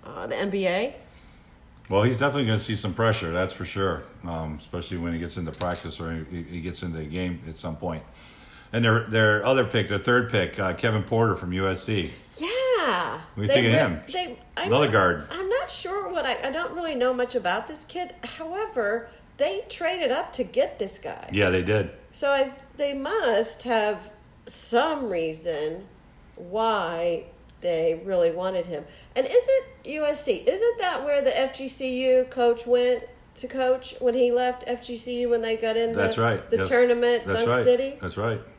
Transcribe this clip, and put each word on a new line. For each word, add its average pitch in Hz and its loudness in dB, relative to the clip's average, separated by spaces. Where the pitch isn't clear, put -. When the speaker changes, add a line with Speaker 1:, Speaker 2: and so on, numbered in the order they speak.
Speaker 1:
uh, 101 -10
the - -4
N 196 -2
B 190 0
A. 202 0
Speaker 2:
Well, - 4
he's 123 4
definitely 139 2
gonna 107 2
see 110 -2
some 95 -4
pressure, 92 2
that's 90 0
for - -8
sure, 92 -2
um, 80 -6
especially 87 -8
when 85 -4
he 82 -4
gets 82 -6
into 82 -6
practice 85 -6
or 82 -6
he, 87 -8
he 87 -10
gets 85 -8
into 85 -6
the 78 -6
game 87 -6
at 78 -12
some 82 -8
point. 78 -8
And 117 2
their, 113 6
their 107 4
other 131 6
pick, 110 0
their 104 0
third 120 4
pick, 92 0
uh, 92 0
Kevin 107 0
Porter 113 4
from 87 -6
U 95 0
S 95 -2
C. 92 -2
Speaker 1:
Yeah. 320 0
Speaker 2:
What - -
do 101 -4
you 107 0
Speaker 1:
They 277 4
Speaker 2:
think 120 6
of 110 4
Speaker 1:
re-, 104 6
Speaker 2:
him? 82 0
Speaker 1:
they, 359 -4
I'm 359 -2
Speaker 2:
Another - 4
Speaker 1:
not, 233 0
Speaker 2:
guard. 80 4
Speaker 1:
I'm 381 -4
not 508 -2
sure 381 -6
what 330 -2
I, 262 -2
I 269 -2
don't 330 -4
really 330 -6
know 254 2
much 247 -2
about 202 -2
this - -12
kid. 349 -8
However, 320 -4
they 381 0
traded 339 -2
up 339 -4
to 254 -2
get - -2
this 196 -6
guy. - -12
Speaker 2:
Yeah, 98 4
they 90 4
did. 101 2
Speaker 1:
So - -2
I, 269 2
they 285 -2
must 269 0
have 214 0
some 277 0
reason 165 -4
why 175 -2
they 165 0
really 180 2
wanted 175 -2
him. 156 -8
And 262 2
isn't 508 4
U 302 -4
S 294 0
C, - 0
isn't 440 2
that 339 -2
where 285 2
the 254 2
F 262 0
G 269 -8
C 254 -2
U 254 6
coach 240 2
went 247 4
to 254 -12
coach 254 0
when 247 2
he 247 4
left 247 0
F 240 -4
G 240 -8
C 240 -6
U 240 0
when 233 2
they 226 -2
got 220 0
in 233 0
the, - -2
Speaker 2:
That's - 2
right. - 0
Speaker 1:
the 226 2
Speaker 2:
Yes. 92 0
Speaker 1:
tournament, 240 4
Speaker 2:
That's 196 2
Speaker 1:
Dunk 240 4
Speaker 2:
right. 240 2
Speaker 1:
City? 254 4
Speaker 2:
That's 90 -8
right. 110 -2